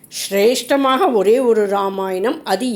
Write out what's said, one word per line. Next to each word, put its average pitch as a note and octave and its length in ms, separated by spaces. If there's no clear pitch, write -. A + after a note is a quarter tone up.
சிரேஷ்டமாக C4 1000
ஒரே G#3 280
ஒரு A3 260
ராமாயணம், G3 800
அது G3+ 320